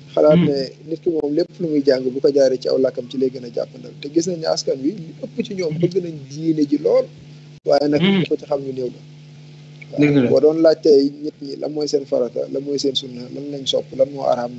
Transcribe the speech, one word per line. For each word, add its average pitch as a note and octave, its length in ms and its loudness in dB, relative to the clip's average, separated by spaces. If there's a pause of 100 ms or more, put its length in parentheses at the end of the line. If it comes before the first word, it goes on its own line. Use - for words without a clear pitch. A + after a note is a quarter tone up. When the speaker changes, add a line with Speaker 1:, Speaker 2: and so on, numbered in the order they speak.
(140)
Speaker 1:
Xalaat D#3 240 6
Speaker 2:
Mhm. F3 100 4
Speaker 1:
ne C#3+ 100 0 (300)
nit D#3+ 140 -6
ki - 80 -4
moom D3+ 260 -2
lépp F3 140 0 (100)
lu F3 80 -2
muy D3+ 160 2
jàng C3 240 0
bu B2+ 140 -4
ko D3+ 100 4
jaaree C3+ 280 2
ci - 100 -6
aw C3 80 2
làkkam B2+ 320 -2
ci C3 80 -12
lay C3 120 0
gën B2+ 140 -10
a A#2+ 80 -14
jàppandal. - 480 -10
Te C#3+ 140 -10
gis E3 140 0
nañ F3 120 -4
ne D#3+ 80 -6
askan D#3+ 340 -2
wi C#3+ 100 -2
li D#3+ 220 -10 (100)
ëpp - 200 -14
ci - 120 -10
ñoom E3+ 180 -4
Speaker 2:
Mhm. D#3 80 -4
Speaker 1:
bëgg E3+ 220 0
nañ E3 100 -8 (160)
diine D#3 400 -2
ji D3 80 2
lool. F3 280 2 (600)
Waaye C#3+ 240 2
nag D3 120 2
Speaker 2:
Mhm. F#3+ 260 2
Speaker 1:
ko D#3 100 -2
ci - 80 -18
xam C#3+ 160 -4
ñu C3+ 120 -8
néew B2+ 140 -4
la. - 140 -14 (920)
Waaw, - 100 -2
Speaker 2:
Dëgg D3 220 4
la. A#2+ 60 2
Speaker 1:
boo C3+ 100 6
doon D#3 220 6
laaj D#3+ 200 6
tey C#3+ 300 6 (120)
nit D3+ 180 -6
ñi C#3 180 -10
lan C#3 140 -6
mooy D3+ 140 -4
seen C#3 180 -2
farata, B2+ 360 -2 (100)
lan C3+ 120 -6
mooy C#3+ 160 -4
seen C3 160 -2
sunna, C3 260 -8 (120)
lan C3+ 180 -10
lañ C#3 140 -10
sopp, C3 200 -2 (120)
lan C3+ 160 2
moo C3+ 100 -8
araam, B2 360 -2